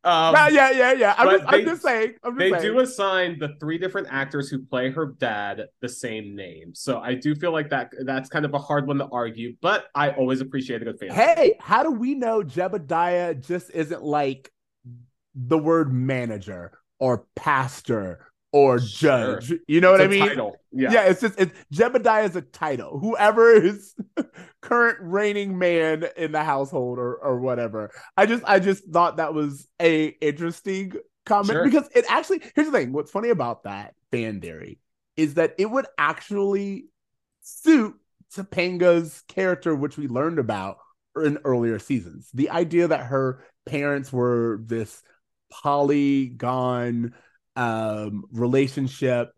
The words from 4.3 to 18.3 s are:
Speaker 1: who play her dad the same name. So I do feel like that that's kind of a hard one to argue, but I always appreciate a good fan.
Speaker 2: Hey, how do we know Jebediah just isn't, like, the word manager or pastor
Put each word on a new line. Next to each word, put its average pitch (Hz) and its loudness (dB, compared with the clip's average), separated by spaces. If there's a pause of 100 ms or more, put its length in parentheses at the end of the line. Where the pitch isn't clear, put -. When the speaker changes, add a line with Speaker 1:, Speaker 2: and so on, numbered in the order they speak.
Speaker 1:
who 131 -8
play 127 -4
her 151 -4 (120)
dad 104 -6 (160)
the 123 -8
same 110 -10
name. 85 -16
So 123 -6
I 120 -6
do 151 -4
feel 165 -4
like 151 -4
that 131 -4 (140)
that's 131 -6
kind 151 -4
of 143 -4
a 139 -4
hard 143 -2
one 143 -2
to 139 -4
argue, 120 -8
but 196 -2
I 143 0
always 131 -2
appreciate 131 -8
a - -10
good 113 -10
fan. 95 -12
Speaker 2:
Hey, 320 4
how 220 2
do 320 0
we 247 -4
know 226 -2
Jebediah 170 -4
just 175 -6
isn't, 160 -6
like, 143 -4 (840)
the 131 0
word 156 2
manager 110 -4 (280)
or 127 0 (100)
pastor 127 -4 (280)